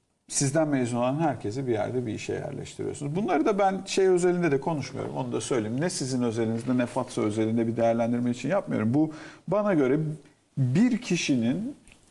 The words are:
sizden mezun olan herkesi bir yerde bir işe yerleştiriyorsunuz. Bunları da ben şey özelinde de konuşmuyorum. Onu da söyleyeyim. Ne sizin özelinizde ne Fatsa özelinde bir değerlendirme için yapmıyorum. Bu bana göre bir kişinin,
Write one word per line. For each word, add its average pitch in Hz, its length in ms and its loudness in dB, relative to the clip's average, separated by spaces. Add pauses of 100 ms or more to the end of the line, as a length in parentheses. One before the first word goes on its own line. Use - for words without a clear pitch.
(280)
sizden 143 400 0
mezun 127 300 0
olan 127 220 0
herkesi 131 480 -2
bir 123 40 0
yerde 113 340 -2
bir 107 80 -4
işe - 200 -6
yerleştiriyorsunuz. - 840 -6
Bunları 285 300 0
da 202 140 2
ben 190 260 2
şey 190 220 2
özelinde 175 440 4
de 139 80 2
konuşmuyorum. 139 580 -4
Onu 127 160 -4
da 120 80 -2
söyleyeyim. 120 400 -2
Ne 175 80 0
sizin 131 340 -2
özelinizde 117 540 0
ne 123 80 2
Fatsa 123 360 -4
özelinde 110 460 0
bir 117 100 -4
değerlendirme 117 540 2
için 120 180 -4
yapmıyorum. 117 440 0
Bu 156 180 2 (360)
bana 202 260 2
göre 143 260 4 (580)
bir 160 400 4
kişinin, 170 760 0 (360)